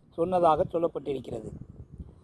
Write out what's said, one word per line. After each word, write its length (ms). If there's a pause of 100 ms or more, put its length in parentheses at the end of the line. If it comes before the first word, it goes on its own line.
(120)
சொன்னதாக 520
சொல்லப்பட்டிருக்கிறது. 880 (720)